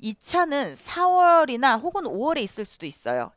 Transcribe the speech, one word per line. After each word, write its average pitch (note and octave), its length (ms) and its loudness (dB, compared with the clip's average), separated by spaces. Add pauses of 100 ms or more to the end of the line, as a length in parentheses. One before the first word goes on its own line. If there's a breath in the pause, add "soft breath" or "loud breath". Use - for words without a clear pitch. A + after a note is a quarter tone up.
이 A3 140 -8
차는 C#4+ 600 -2
사월이나 E4+ 1000 4
혹은 F4 280 -6
오월에 B3+ 380 -2
있을 G#3 220 -6
수도 - 200 -14
있어요. B2 520 -4